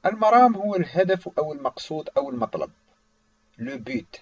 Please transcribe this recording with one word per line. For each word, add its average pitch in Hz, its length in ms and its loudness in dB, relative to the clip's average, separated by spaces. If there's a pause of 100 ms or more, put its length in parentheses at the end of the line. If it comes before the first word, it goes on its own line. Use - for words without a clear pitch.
المرام 220 500 4
هو 202 200 -4
الهدف 180 600 0
أو 151 160 -2
المقصود 143 640 -8
أو 139 120 0
المطلب، 110 420 -4 (880)
le 123 300 -8
but - 320 -8